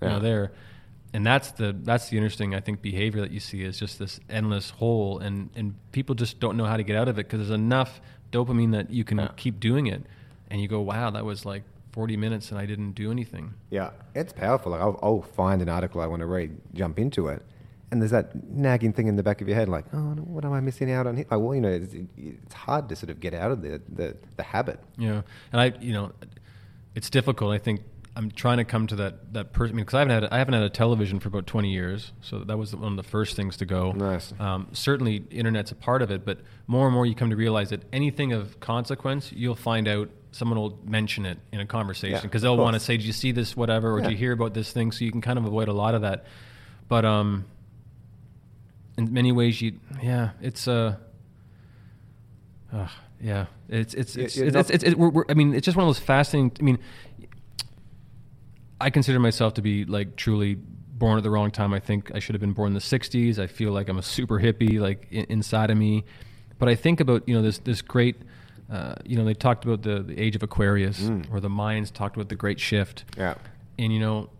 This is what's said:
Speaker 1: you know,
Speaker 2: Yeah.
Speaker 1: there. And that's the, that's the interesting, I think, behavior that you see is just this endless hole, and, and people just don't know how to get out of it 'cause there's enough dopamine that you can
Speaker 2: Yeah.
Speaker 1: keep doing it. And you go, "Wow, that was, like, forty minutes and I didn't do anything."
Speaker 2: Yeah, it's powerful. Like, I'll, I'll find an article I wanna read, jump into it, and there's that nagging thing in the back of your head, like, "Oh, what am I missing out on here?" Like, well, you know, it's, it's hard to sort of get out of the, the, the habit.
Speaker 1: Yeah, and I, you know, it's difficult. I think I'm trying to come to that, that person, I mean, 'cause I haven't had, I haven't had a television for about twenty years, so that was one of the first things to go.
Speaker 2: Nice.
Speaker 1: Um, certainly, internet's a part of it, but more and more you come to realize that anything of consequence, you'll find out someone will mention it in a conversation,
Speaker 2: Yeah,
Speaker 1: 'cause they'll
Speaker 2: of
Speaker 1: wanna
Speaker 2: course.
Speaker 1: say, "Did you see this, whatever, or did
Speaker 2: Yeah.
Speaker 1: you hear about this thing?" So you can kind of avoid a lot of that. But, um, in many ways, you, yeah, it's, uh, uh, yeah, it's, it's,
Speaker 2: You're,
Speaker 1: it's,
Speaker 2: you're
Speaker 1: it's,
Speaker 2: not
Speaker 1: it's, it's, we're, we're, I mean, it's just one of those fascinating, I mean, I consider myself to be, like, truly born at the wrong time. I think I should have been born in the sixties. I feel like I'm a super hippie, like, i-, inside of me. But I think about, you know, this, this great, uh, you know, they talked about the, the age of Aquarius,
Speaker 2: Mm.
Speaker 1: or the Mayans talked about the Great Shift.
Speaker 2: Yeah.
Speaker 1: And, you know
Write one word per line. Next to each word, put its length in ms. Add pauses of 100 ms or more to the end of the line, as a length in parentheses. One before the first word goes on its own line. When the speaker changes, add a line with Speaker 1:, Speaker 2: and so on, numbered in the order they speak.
Speaker 1:
you 60
know, 60
Speaker 2:
Yeah. 60
Speaker 1:
there. 320 (600)
And 140
that's 260
the, 300
that's 280
the 60
interesting, 380
I 60
think, 220
behavior 400
that 80
you 100
see 220
is 160
just 200
this 300
endless 420
hole, 480
and, 380
and 180 (180)
people 220
just 260
don't 160
know 100
how 100
to 60
get 120
out 140
of 100
it 100
'cause 120
there's 100
enough 500 (320)
dopamine 400
that 180
you 120
can 160
Speaker 2:
Yeah. 180
Speaker 1:
keep 220
doing 280
it. 180 (460)
And 100
you 80
go, 120
"Wow, 300
that 140
was, 220
like, 160 (280)
forty 260
minutes 340
and 100
I 60
didn't 260
do 180
anything." 440 (160)
Speaker 2:
Yeah, 200 (240)
it's 180
powerful. 400
Like, 100
I'll, 200
I'll 200
find 400
an 60
article 320
I 60
wanna 200
read, 300 (180)
jump 240
into 300
it, 140 (480)
and 120
there's 80
that 240 (160)
nagging 420
thing 140
in 100
the 60
back 180
of 80
your 80
head, 140
like, 240
"Oh, 220
what 280
am 80
I 80
missing 300
out 160
on 100
here?" 140
Like, 100
well, 140
you 80
know, 80
it's, 240 (240)
it's 360
hard 360
to 60
sort 140
of 100
get 120
out 200
of 100
the, 180 (100)
the, 260 (200)
the 60
habit. 380 (180)
Speaker 1:
Yeah, 240 (300)
and 100
I, 180
you 140
know, 180 (840)
it's 140
difficult. 460
I 40
think 220 (380)
I'm 120
trying 260
to 80
come 220
to 100
that, 380
that 180
person, 220
I 20
mean, 80
'cause 100
I 40
haven't 240
had, 100
I 60
haven't 160
had 80
a 80
television 500
for 80
about 180
twenty 240
years, 420 (100)
so 160
that 180
was 180
one 180
of 40
the 60
first 340
things 220
to 80
go. 260
Speaker 2:
Nice. 480
Speaker 1:
Um, 320
certainly, 580
internet's 400
a 40
part 260
of 100
it, 140
but 160 (260)
more 200
and 80
more 100
you 100
come 140
to 80
realize 340
that 120 (100)
anything 400
of 280
consequence, 720
you'll 220
find 320
out 220 (240)
someone 260
will 280
mention 400
it 120 (140)
in 80
a 60
conversation, 580
Speaker 2:
Yeah, 60
Speaker 1:
'cause 100
they'll 140
Speaker 2:
of 60
Speaker 1:
wanna 180
Speaker 2:
course. 60
Speaker 1:
say, 120
"Did 100
you 60
see 200
this, 220
whatever, 380
or 80
did 60
Speaker 2:
Yeah. 60
Speaker 1:
you 40
hear 160
about 220
this 180
thing?" 200
So 120
you 80
can 80
kind 180
of 60
avoid 240
a 60
lot 200
of 60
that. 240 (640)
But, 160
um, 400 (1500)
in 160
many 180
ways, 300
you, 180 (240)
yeah, 280 (100)
it's, 260
uh, 300 (1800)
uh, 160 (320)
yeah, 260 (220)
it's, 260
it's, 220
Speaker 2:
You're, 80
Speaker 1:
it's, 120
Speaker 2:
you're 100
Speaker 1:
it's, 80
Speaker 2:
not 160
Speaker 1:
it's, 140
it's, 120
we're, 140
we're, 180
I 60
mean, 200
it's 120
just 100
one 80
of 40
those 100
fascinating, 600
I 40
mean, 160 (2000)
I 100
consider 280
myself 360
to 80
be, 220
like, 320
truly 380
born 640
at 60
the 80
wrong 200
time. 220
I 80
think 340
I 40
should 160
have 60
been 120
born 160
in 60
the 60
sixties. 580
I 80
feel 260
like 160
I'm 100
a 40
super 360
hippie, 400
like, 340
i-, 160
inside 420
of 80
me. 260 (540)
But 100
I 60
think 260
about, 280
you 60
know, 80
this, 160
this 240
great, 340 (540)
uh, 240 (100)
you 120
know, 80
they 100
talked 300
about 180
the, 200
the 160
age 180
of 60
Aquarius, 580
Speaker 2:
Mm. 320
Speaker 1:
or 80
the 80
Mayans 440
talked 240
about 120
the 80
Great 240
Shift. 440 (120)
Speaker 2:
Yeah. 180 (440)
Speaker 1:
And, 140
you 80
know 280 (120)